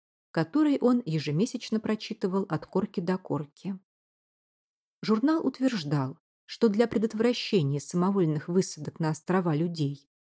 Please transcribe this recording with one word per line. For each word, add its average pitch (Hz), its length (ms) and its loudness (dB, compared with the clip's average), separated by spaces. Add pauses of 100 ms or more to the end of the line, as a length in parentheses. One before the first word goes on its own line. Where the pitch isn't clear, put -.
(320)
который 277 480 2
он 240 260 4
ежемесячно 160 760 -2
прочитывал 202 640 -2
от 156 200 -4
корки 202 340 -2
до 185 160 0
корки. 170 600 -8 (1200)
Журнал 262 440 2
утверждал, 156 720 -2 (280)
что - 240 2
для 214 180 2
предотвращения 214 920 0
самовольных 175 640 0
высадок 175 540 -2
на 156 80 2
острова 175 460 0
людей, 160 520 -2 (140)